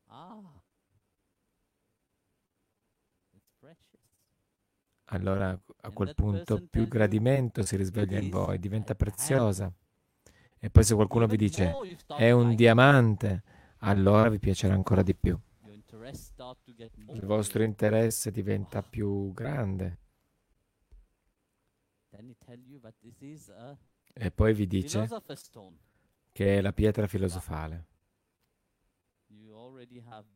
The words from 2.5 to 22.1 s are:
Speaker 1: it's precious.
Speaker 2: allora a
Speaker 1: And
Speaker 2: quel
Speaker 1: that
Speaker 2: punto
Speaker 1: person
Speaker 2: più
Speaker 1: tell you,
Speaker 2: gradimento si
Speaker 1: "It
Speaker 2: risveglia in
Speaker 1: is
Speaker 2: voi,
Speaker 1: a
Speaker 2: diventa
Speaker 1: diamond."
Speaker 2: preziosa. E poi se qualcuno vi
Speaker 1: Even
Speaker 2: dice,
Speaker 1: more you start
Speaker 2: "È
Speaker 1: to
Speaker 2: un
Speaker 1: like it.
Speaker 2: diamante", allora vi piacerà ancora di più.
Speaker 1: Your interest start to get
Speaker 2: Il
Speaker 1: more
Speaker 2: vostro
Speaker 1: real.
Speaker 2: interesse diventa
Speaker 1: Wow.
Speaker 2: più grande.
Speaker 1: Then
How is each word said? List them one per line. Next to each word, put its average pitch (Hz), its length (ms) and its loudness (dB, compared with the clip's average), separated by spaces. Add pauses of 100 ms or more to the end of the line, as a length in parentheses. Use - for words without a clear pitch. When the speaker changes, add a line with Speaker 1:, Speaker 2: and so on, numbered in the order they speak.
Speaker 1:
it's - 260 -20
precious. - 420 -20 (1080)
Speaker 2:
allora 95 420 -2
a 92 80 -10 (220)
Speaker 1:
And 101 120 -14
Speaker 2:
quel 98 160 -2
Speaker 1:
that - 80 -14
Speaker 2:
punto 104 200 0 (180)
Speaker 1:
person - 20 0 (120)
Speaker 2:
più - 0 -
Speaker 1:
tell 110 120 -2
you, 113 80 -2
Speaker 2:
gradimento 113 720 0
si 95 120 -4
Speaker 1:
"It 95 60 -2
Speaker 2:
risveglia 98 360 -4
in 98 80 -4
Speaker 1:
is 92 60 -8
Speaker 2:
voi, 95 240 -2
Speaker 1:
a 92 40 -4
Speaker 2:
diventa 104 340 -6
Speaker 1:
diamond." 101 220 -4
Speaker 2:
preziosa. 101 580 0 (840)
E 104 120 -10
poi 113 140 8
se 110 120 2
qualcuno 110 320 4
vi 107 80 0
Speaker 1:
Even 107 120 2
Speaker 2:
dice, 90 240 0
Speaker 1:
more 403 160 -8
you 175 100 -16
start - 240 -8
Speaker 2:
"È 113 80 6
Speaker 1:
to 123 60 6
Speaker 2:
un 120 60 6
Speaker 1:
like 120 120 4
it. 110 60 0
Speaker 2:
diamante", 117 840 6 (360)
allora 104 500 4
vi 107 100 0
piacerà 98 340 0
ancora 95 300 2
di 92 120 0
più. - 240 -2 (220)
Speaker 1:
Your 104 120 -20
interest 117 580 -18
start 127 320 -18
to 123 100 -20
get 113 240 -20
Speaker 2:
Il 107 80 -20
Speaker 1:
more 113 200 -14
Speaker 2:
vostro 104 340 0
Speaker 1:
real. 110 100 2
Speaker 2:
interesse 110 640 0
diventa 101 480 -4
Speaker 1:
Wow. - 100 -8
Speaker 2:
più 101 440 -6
grande. 98 640 -6 (2000)
Speaker 1:
Then 107 200 -20